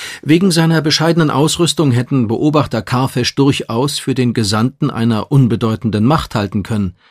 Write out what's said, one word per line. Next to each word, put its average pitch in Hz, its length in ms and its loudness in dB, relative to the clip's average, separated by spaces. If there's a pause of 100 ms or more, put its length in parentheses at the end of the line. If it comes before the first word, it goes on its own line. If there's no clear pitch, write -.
(220)
Wegen 175 300 4
seiner 165 300 2
bescheidenen 156 500 0
Ausrüstung 151 600 0
hätten 123 360 0
Beobachter 139 540 0
Karfesch 127 540 -2
durchaus 139 640 0
für 135 140 -4
den 123 200 0
Gesandten 113 580 -2
einer 113 400 -2
unbedeutenden 110 720 0
Macht - 300 0
halten 101 280 -2
können, 101 320 -4 (160)